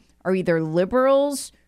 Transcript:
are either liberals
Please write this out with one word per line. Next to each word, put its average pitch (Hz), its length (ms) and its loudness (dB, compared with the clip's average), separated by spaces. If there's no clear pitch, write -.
are 190 100 0
either 175 280 0
liberals 254 880 0